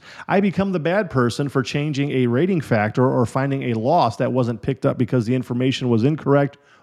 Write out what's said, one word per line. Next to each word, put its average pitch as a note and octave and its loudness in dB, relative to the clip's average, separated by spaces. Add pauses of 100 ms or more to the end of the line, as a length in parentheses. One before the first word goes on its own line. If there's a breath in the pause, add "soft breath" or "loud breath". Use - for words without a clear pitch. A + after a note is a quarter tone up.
(280 loud breath)
I F#3+ 2
become G3 0
the F3+ -2
bad E3+ -2
person B2+ 0
for C3 0
changing C#3+ -4
a B2+ 0
rating D#3 0
factor A2+ 0
or C3 2
finding C3+ -2
a A2 -2
loss B2+ 2
that A#2+ -2
wasn't A#2+ -2
picked C#3 -4
up C3 0
because A#2+ 0
the B2 0
information B2+ -2
was A2+ 4
incorrect C#3+ 2 (260 soft breath)